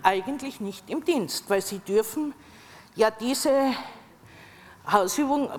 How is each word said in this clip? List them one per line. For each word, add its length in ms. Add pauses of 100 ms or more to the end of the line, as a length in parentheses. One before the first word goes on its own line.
eigentlich 560
nicht 300
im 160
Dienst, 460
weil 100
sie 200
dürfen 540 (600)
ja 160
diese 640 (1160)
Hausübung, 680